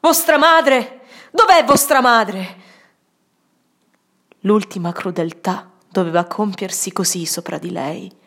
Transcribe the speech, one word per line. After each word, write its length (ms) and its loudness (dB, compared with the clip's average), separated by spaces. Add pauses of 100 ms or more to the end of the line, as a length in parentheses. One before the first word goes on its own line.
Vostra 380 2
madre! 600 2 (320)
Dov'è 320 4
vostra 360 2
madre? 560 0 (1800)
L'ultima 520 -2
crudeltà 760 -6 (200)
doveva 360 -2
compiersi 680 -6
così 340 -4
sopra 320 -8
di 120 -10
lei 400 -8 (160)